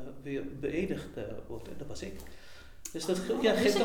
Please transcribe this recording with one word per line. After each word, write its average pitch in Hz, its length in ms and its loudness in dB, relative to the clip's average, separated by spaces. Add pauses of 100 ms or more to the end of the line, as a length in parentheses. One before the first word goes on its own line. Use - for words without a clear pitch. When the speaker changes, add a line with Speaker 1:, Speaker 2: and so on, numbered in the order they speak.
(220)
Speaker 1:
weer 139 380 -4
beëdigd, 156 560 -2
eh, 117 60 -4 (240)
wordt. - 220 -6
En - 100 -6
dat - 80 -4
was - 160 -4
ik. - 180 -6 (720)
Dus 160 140 -4
dat 185 120 4
ge-, - 140 0
Speaker 2:
Oh, - 100 2
Speaker 1:
ja, 220 80 8
Speaker 2:
dat 196 100 6
Speaker 1:
geeft 214 120 8
Speaker 2:
wist 196 40 6
ik - 80 6